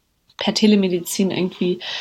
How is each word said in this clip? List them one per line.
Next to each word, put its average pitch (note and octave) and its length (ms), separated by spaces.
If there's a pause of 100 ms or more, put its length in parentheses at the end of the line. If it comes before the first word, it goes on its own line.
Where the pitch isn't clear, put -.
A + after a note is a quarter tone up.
(380)
per - 160
Telemedizin F#3+ 760
irgendwie F3+ 480 (220)